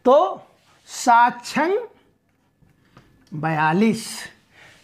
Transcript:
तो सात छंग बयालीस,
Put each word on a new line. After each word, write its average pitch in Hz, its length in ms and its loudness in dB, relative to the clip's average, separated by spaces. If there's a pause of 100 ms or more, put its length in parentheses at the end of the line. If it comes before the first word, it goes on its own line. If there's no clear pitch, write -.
तो 294 360 2 (480)
सात 240 560 2
छंग 349 340 -2 (1500)
बयालीस, 160 720 0 (800)